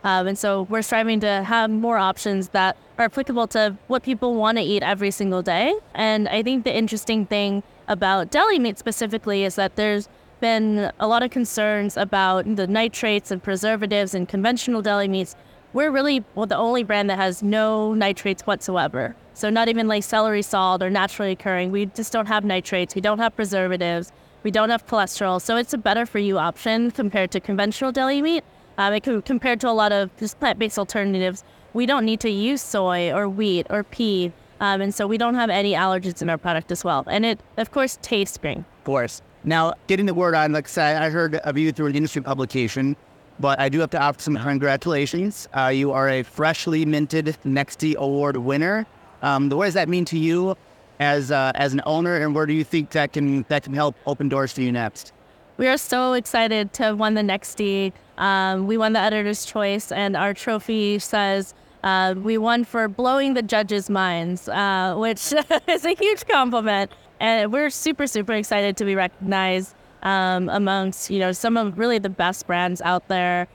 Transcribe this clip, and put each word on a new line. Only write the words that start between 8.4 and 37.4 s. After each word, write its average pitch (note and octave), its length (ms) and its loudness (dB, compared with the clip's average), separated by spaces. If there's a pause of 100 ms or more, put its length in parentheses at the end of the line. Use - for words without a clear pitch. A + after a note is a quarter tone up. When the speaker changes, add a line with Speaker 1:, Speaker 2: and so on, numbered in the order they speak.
Speaker 1:
meat A3+ 220 0
specifically G#3+ 640 -2
is F#3 100 -2
that F#3+ 220 -2
there's G#3 320 0 (320)
been A3 580 2
a G#3+ 80 0
lot A#3 160 4
of B3+ 80 -2
concerns G#3+ 680 -2
about F#3+ 600 0
the F#3+ 100 0
nitrates G#3+ 640 0
and F#3 100 -4
preservatives G3+ 720 0
in F3+ 140 -2
conventional A3+ 560 0
deli G3+ 240 0
meats. F#3+ 300 -2 (360)
We're C#4+ 200 2
really, C4+ 320 2 (100)
well, A3 120 -2
the F#3+ 100 0
only A#3 260 0
brand G3+ 280 0
that F#3+ 80 0
has F#3+ 260 0
no G#3+ 500 2
nitrates G3+ 480 0
whatsoever. D3+ 720 -2 (200)
So G#3+ 140 -4
not A3+ 200 2
even, A3+ 200 0
like, G#3 140 0
celery G#3+ 400 0
salt F#3 400 2
or F#3 80 0
naturally G3 420 0
occurring. F#3 400 -2
We G3+ 140 0
just G#3+ 260 -8
don't A3 140 0
have G#3+ 180 0
nitrates. F#3 500 -2
We F#3+ 60 -2
don't G#3 180 0
have A3+ 160 0
preservatives. F#3 760 -2 (300)
We G#3+ 80 -2
don't G#3+ 180 2
have A#3 180 0
cholesterol. F#3+ 540 0
So A#3 160 0
it's A#3+ 160 -2
a C4 60 -2
better A3 260 0
for A3+ 140 -4
you G3 200 0
option A3+ 520 0
compared G3 400 -2
to - 100 -2
conventional G#3+ 520 -2
deli C4+ 280 0
meat. D#4+ 240 0 (320)
Um, G3+ 160 2
it G#3 100 0
can, A3+ 200 0
compared B3 380 0
to B3+ 100 0
a - 20 2
lot G#3+ 180 4
of G3+ 280 0
just G#3+ 200 -8
plant-based G#3+ 400 0
alternatives, G3 680 -2 (280)
we A#3+ 140 0
don't B3+ 180 2
need A3 160 0
to A3+ 100 0
use A3 300 0
soy F3+ 500 0
or G3+ 160 0
wheat G3 440 0
or G#3 140 -2
pea. F#3 480 -2 (280)
Um, G3 220 0
and G3 120 -2
so G#3 120 -2
we A3 100 0
don't A#3 180 0
have A#3 140 0
any G3+ 240 2
allergens F#3 480 0
in E3 80 -2
our E3 100 0
product E3 320 -4
as E3+ 140 -6
well. D3 220 0
And G#3+ 180 0
it, A3 160 -2 (160)